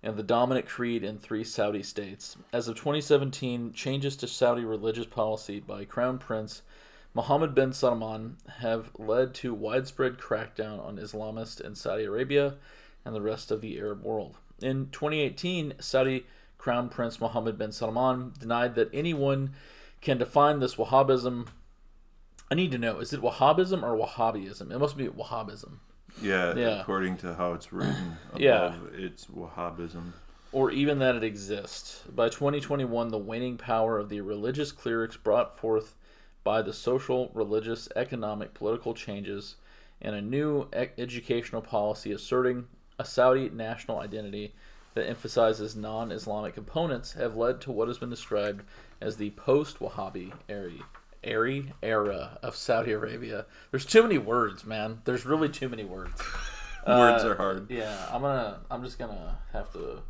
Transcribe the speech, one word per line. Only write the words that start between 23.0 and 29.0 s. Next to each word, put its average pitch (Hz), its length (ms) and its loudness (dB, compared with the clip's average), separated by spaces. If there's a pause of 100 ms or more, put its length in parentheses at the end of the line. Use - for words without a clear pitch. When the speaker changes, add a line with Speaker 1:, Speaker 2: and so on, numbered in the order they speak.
Speaker 1:
it 131 80 -4
Wahhabism 156 640 4
or 117 140 2
Wahhabism? 110 720 0
It 127 100 -4
must 143 180 2
be 131 100 -2
Wahhabism. 110 680 -8 (440)
Speaker 2:
Yeah, 92 340 2
Speaker 1:
Yeah. 113 260 2
Speaker 2:
according 95 360 0
to 87 160 -6
how 87 200 0
it's 85 200 -10
written 90 520 -2
Speaker 1:
<clears throat> - 120 -12
Yeah. 113 380 6
Speaker 2:
above, 85 180 -14
it's - 320 -10